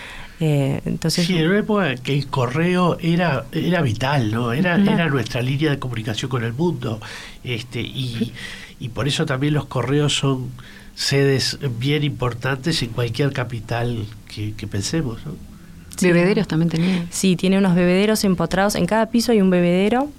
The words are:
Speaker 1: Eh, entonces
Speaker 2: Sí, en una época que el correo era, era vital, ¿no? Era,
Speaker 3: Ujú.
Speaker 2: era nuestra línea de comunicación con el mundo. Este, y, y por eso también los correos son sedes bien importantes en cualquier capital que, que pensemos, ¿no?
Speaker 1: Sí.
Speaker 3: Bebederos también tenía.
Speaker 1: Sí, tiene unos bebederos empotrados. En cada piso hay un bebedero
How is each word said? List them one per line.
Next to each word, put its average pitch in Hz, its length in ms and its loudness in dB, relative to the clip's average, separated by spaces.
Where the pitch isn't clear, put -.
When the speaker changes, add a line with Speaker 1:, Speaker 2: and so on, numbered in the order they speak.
Speaker 1:
Eh, 143 460 2
entonces 170 420 -2
Speaker 2:
Sí, 185 100 0
en 160 120 2
una 202 100 4
época 208 380 0
que 135 180 -4
el 139 140 -2
correo 160 720 2
era, 165 500 0
era 165 320 0
vital, 123 480 0
¿no? 117 220 0
Era, 175 240 2
Speaker 3:
Ujú. 202 140 4
Speaker 2:
era 170 180 2
nuestra 123 340 -2
línea 143 280 0
de 139 100 -2
comunicación 120 500 -4
con 123 140 -2
el 117 80 -4
mundo. 127 480 -2
Este, 120 380 -6
y, 120 520 -6
y 117 120 -10
por 117 180 -4
eso 151 180 0
también 143 280 0
los 143 120 0
correos 143 500 0
son 131 340 0
sedes 139 640 2
bien 147 240 0
importantes 131 800 -2
en 113 60 -4
cualquier 120 420 -2
capital 120 760 -4
que, 107 220 -6
que - 140 -8
pensemos, 113 580 -4
¿no? - 60 -10
Speaker 1:
Sí. 185 120 4
Speaker 3:
Bebederos 175 400 4
también 165 220 2
tenía. 170 400 0
Speaker 1:
Sí, 185 260 2
tiene 190 200 2
unos 190 200 4
bebederos 185 480 4
empotrados. 190 500 2
En 175 100 0
cada 214 260 2
piso 233 200 2
hay 220 100 6
un 190 100 6
bebedero 190 680 4